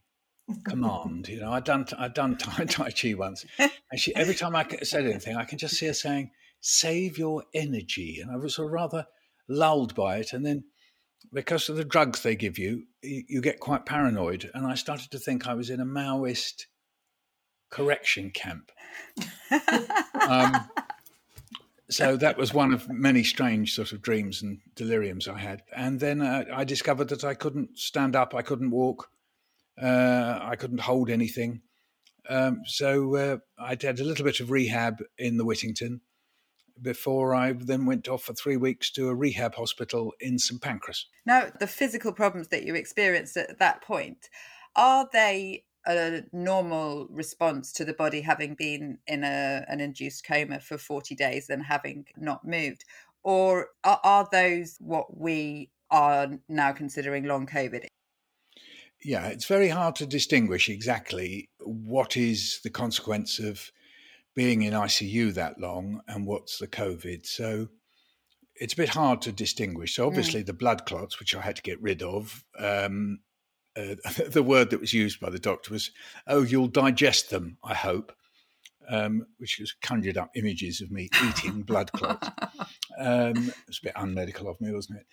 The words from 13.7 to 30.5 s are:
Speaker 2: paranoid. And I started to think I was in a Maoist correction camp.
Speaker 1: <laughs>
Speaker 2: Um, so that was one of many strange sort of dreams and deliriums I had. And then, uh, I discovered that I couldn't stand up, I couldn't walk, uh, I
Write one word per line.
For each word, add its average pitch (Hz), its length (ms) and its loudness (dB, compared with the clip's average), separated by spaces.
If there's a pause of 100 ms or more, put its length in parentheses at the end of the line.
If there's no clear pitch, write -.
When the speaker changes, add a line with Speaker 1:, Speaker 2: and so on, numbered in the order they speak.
Speaker 2:
paranoid. 110 680 0
And 131 140 -4
I 131 80 -4
started 139 360 -8
to 139 80 -8
think 123 280 -4
I 123 60 -2
was 120 160 -6
in 127 100 -6
a 127 60 -2
Maoist 135 800 -4 (1040)
correction 139 640 0
camp. 87 440 -10
Speaker 1:
<laughs> - 60 -20 (1500)
Speaker 2:
Um, 254 420 4 (1200)
so 135 280 4
that 147 200 4
was 127 160 0
one 135 200 6
of 113 160 -2
many 127 340 6
strange 110 500 2
sort 110 200 -4
of 104 80 -10
dreams 104 400 0
and 101 180 -6 (160)
deliriums 107 540 -2
I 104 100 -8
had. 101 240 -8 (100)
And 131 280 -2
then, 147 200 0
uh, 131 220 0 (100)
I 135 120 0
discovered 139 440 0
that 143 140 -4
I 139 100 -2
couldn't 139 460 -4
stand 135 340 0
up, 127 220 4
I 120 60 -2
couldn't 127 300 -2
walk, 127 380 0 (720)
uh, 123 600 4
I 117 160 -6